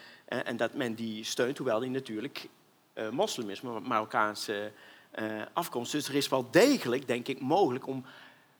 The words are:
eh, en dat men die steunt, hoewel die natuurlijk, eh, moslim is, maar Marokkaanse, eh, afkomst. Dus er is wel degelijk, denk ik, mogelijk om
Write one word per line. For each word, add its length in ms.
eh, 180
en 140
dat 160
men 200
die 300
steunt, 340
hoewel 220
die 100
natuurlijk, 580
eh, 160
moslim 400
is, 120
maar 200
Marokkaanse, 880
eh, 140
afkomst. 380
Dus 160
er 80
is 140
wel 220
degelijk, 560
denk 200
ik, 140
mogelijk 460
om 180